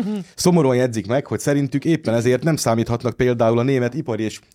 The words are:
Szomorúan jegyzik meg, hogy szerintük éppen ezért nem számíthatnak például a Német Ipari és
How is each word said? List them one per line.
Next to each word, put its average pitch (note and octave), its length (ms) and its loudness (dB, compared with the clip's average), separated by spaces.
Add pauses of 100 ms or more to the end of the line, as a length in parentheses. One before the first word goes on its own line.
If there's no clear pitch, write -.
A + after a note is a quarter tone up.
(340)
Szomorúan D#3 420 4
jegyzik A#2 300 -2
meg, C3 200 -2
hogy A2 140 -4
szerintük C#3+ 440 -2
éppen D#3 300 0
ezért B2 280 2
nem D#3+ 140 0
számíthatnak A#2 600 -2
például A#2 420 2
a A#2 40 2
Német B2 320 0
Ipari A2 280 -4
és G#2+ 180 -6 (140)